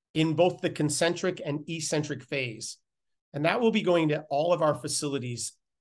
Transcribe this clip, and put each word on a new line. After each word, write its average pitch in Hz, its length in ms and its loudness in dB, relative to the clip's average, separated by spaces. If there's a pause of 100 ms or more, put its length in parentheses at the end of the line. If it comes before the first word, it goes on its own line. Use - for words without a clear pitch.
(140)
in 160 200 2
both 175 260 4
the 175 100 -2
concentric 170 760 0
and 151 240 -6
eccentric 151 540 -4
phase. 120 560 -6 (540)
And 147 120 -2
that 196 160 2
will 226 120 4
be 214 100 2
going 170 280 4
to 151 200 -2
all 156 220 2
of 160 100 2
our 151 120 4
facilities, 135 800 -4 (260)